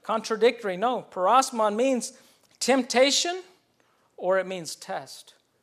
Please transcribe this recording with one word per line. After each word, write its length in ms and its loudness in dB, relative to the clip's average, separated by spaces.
contradictory. 760 -2
No, 320 -2
perosmon 680 2
means 380 -2
temptation 840 2
or 220 0
it 80 -2
means 300 -10
test. 580 -14